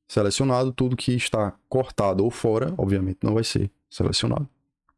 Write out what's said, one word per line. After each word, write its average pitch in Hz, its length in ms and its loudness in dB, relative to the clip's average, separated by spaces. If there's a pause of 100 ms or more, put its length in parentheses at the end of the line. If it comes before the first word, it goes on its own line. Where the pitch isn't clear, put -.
selecionado, 127 640 2
tudo 127 240 0
que - 160 -2
está 110 400 0 (160)
cortado 101 560 0
ou 120 60 2
fora, 117 460 0
obviamente, 95 460 0
não 107 120 0
vai 113 100 2
ser 98 260 -2 (180)
selecionado, - 600 -2 (500)